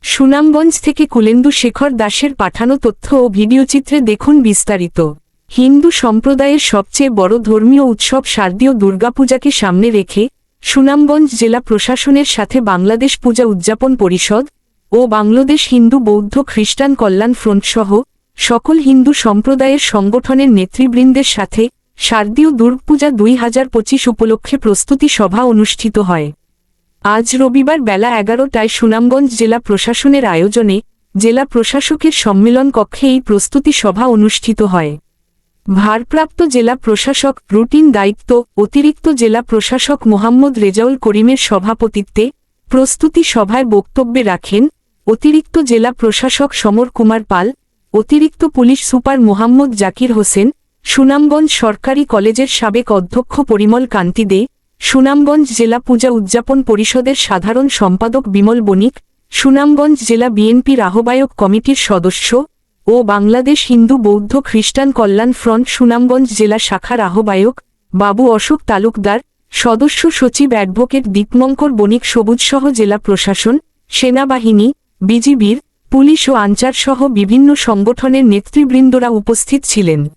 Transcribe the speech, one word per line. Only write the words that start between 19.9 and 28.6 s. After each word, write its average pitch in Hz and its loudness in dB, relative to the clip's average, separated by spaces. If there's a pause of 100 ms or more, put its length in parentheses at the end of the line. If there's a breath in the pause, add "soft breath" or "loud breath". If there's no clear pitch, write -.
নেতৃবৃন্দের 247 2
সাথে 214 -2 (340)
শারদীয় 226 0
দুর্গাপূজা 262 0
দুই 226 2
হাজার 240 -2
পঁচিশ 233 -2
উপলক্ষে 220 -2
প্রস্তুতি 269 0
সভা 202 -2
অনুষ্ঠিত 220 0
হয়। 175 -2 (760)
আজ 220 0
রবিবার 269 2
বেলা 214 -2 (100)
এগারোটায় 226 -2